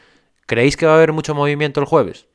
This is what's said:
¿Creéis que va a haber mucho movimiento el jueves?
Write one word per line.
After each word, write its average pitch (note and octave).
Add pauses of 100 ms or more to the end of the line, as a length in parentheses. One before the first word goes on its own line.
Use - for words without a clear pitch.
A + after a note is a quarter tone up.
(460)
¿Creéis B2
que -
va D#3
a -
haber D#3+
mucho D#3
movimiento C#3+
el C#3+
jueves? C3